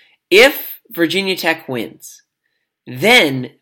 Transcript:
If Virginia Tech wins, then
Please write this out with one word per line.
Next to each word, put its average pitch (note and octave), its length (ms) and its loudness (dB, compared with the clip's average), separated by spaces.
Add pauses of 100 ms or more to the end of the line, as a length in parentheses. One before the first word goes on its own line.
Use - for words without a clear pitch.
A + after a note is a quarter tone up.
(300)
If B3 500 2 (100)
Virginia F3 460 -2
Tech D#3+ 320 -4
wins, - 540 -10 (640)
then C3+ 640 0 (120)